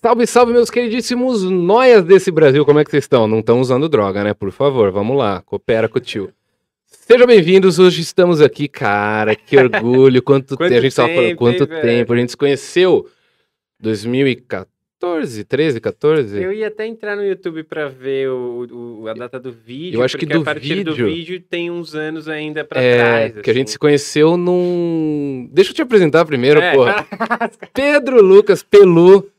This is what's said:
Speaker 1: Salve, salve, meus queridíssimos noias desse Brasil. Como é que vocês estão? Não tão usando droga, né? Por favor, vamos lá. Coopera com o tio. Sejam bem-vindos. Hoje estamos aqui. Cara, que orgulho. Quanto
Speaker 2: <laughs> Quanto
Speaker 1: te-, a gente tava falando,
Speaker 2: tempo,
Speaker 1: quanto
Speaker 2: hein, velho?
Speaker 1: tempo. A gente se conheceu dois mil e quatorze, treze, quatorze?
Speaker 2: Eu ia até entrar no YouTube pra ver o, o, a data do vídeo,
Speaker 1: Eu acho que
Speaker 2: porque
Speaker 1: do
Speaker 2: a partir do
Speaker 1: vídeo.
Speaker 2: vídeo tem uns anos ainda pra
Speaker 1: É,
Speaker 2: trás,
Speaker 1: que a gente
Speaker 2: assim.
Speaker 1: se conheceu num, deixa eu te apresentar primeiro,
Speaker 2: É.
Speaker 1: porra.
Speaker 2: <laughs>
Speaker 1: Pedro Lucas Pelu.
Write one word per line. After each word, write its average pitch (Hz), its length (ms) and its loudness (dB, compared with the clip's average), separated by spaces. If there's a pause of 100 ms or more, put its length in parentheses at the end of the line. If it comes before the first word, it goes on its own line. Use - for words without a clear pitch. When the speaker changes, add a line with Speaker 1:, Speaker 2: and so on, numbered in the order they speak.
Speaker 1:
Salve, 233 240 2
salve, 240 260 2
meus 240 160 2
queridíssimos 240 720 -4
noias 190 600 4
desse 185 260 4
Brasil. 151 360 2
Como 147 140 4
é 151 40 2
que - 80 -6
vocês 143 140 -2
estão? 117 200 2
Não 110 160 -2
tão 120 200 2
usando 131 260 -2
droga, 101 360 -2
né? 104 100 -2
Por 98 180 -8
favor, 131 400 0
vamos 107 260 -4
lá. 107 260 -4
Coopera 113 440 -4
com - 100 -6
o 120 40 -4
tio. 95 280 -12 (560)
Sejam 247 400 2
bem-vindos. 190 540 4
Hoje 180 220 4
estamos 175 400 0
aqui. 143 260 0
Cara, 107 680 -2
que - 220 -6
orgulho. 127 640 2
Quanto 135 340 -2
Speaker 2:
<laughs> - 20 -16
Quanto 175 120 -2
Speaker 1:
te-, 123 80 2
a 120 40 4
gente 131 140 -2
tava 120 120 2
falando, 175 220 0
Speaker 2:
tempo, 175 80 -8
Speaker 1:
quanto 120 260 0
Speaker 2:
hein, - 60 -2
velho? 160 120 -8
Speaker 1:
tempo. 117 320 -2
A 120 40 0
gente 120 140 -2
se - 60 -16
conheceu 143 680 0 (720)
dois 107 240 -6
mil 127 240 -2
e 123 80 -2
quatorze, 117 1120 -10
treze, 135 340 -2
quatorze? 117 640 -4
Speaker 2:
Eu 185 100 -6
ia 214 160 -8
até 214 180 -10
entrar 220 300 -10
no 202 100 -8
YouTube 175 380 -8
pra 156 240 -10
ver 135 420 -6
o, 123 380 -8 (360)
o, 110 40 -12
a 110 60 -10
data 123 260 -14
do 123 140 -16
vídeo, 123 460 -12
Speaker 1:
Eu 120 40 2
acho 131 140 -2
que 160 80 -6
Speaker 2:
porque 147 120 -6
Speaker 1:
do 160 40 0
Speaker 2:
a 143 40 -6
partir 151 380 -6
do 160 80 -6
Speaker 1:
vídeo. 120 160 -4
Speaker 2:
vídeo 170 320 -8 (100)
tem 175 220 -6
uns 165 240 -12
anos 156 320 -10
ainda 151 380 -10
pra 127 160 -4
Speaker 1:
É, 120 480 2
Speaker 2:
trás, 107 120 -16
Speaker 1:
que 123 80 -6
a 113 40 2
gente 135 140 -2
Speaker 2:
assim. - 60 -12
Speaker 1:
se - 60 -14
conheceu 147 560 0
num, 170 1120 -4
deixa 175 220 0
eu - 40 -16
te 330 60 -6
apresentar 175 440 2
primeiro, 143 340 2
Speaker 2:
É. 170 140 0
Speaker 1:
porra. 190 340 2 (320)
Speaker 2:
<laughs> - 340 -10
Speaker 1:
Pedro 277 480 2
Lucas 190 400 4
Pelu. 190 760 6